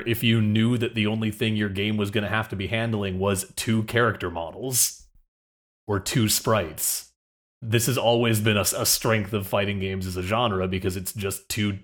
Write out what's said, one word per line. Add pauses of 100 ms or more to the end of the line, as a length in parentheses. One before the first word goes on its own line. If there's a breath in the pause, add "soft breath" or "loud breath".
if
you
knew
that
the
only
thing
your
game
was
gonna
have
to
be
handling
was
two
character
models (760)
or
two
sprites. (500)
This
has
always
been
a,
a
strength
of
fighting
games
as
a
genre
because
it's
just
two